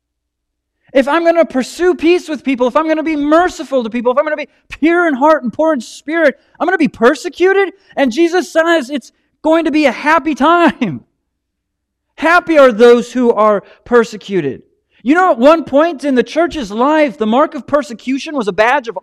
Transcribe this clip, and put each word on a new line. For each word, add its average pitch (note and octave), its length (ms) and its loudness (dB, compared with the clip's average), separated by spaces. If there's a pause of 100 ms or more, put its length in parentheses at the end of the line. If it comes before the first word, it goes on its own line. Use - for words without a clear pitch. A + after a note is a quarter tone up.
(920)
If C4 160 0
I'm D#4+ 160 0
gonna E4 220 2
pursue E4 480 -2
peace E4 340 0
with D4+ 160 -10
people, B3+ 220 -2
if A#3+ 100 -2
I'm D#4+ 120 0
gonna D#4 160 -2
be D#4+ 120 -4
merciful D4 680 -2
to A3+ 80 -8
people, A#3+ 200 -2
if A#3+ 60 -4
I'm D4+ 60 2
gonna D4+ 140 -6
be D4 120 -10 (200)
pure E4+ 380 0
in D4+ 60 -2
heart C#4 300 2
and A#3+ 100 -6
poor D#4+ 180 0
in C4+ 100 -4
spirit, D#4 580 -2 (200)
I'm C4+ 60 -4
gonna F#4 140 0
be D4 80 2
persecuted? E4+ 880 0 (200)
And C4 160 0
Jesus E4 400 0
says D#4+ 380 0
it's C#4+ 220 -10 (320)
going D#4+ 220 2
to D#4+ 60 -2
be D4+ 140 2
a B3 60 2
happy D4+ 420 -2
time. C4+ 720 0 (1120)
Happy E4 400 2
are C4 140 6
those A#3+ 400 4
who A#3+ 180 0
are G#3+ 300 2 (240)
persecuted. F#3+ 800 -2 (400)
You C4 120 0
know, F#4 160 2
at C4+ 60 -2
one C#4+ 280 4
point D4 400 -2
in C#4 100 -2
the A#3+ 80 2
church's D4 480 -4
life, C#4+ 460 0
the A3 100 -4
mark C#4+ 260 0
of C4+ 140 -14
persecution C#4 680 -6
was A3+ 120 -4
a G3+ 60 -4
badge A#3 340 0
of F#3 160 -12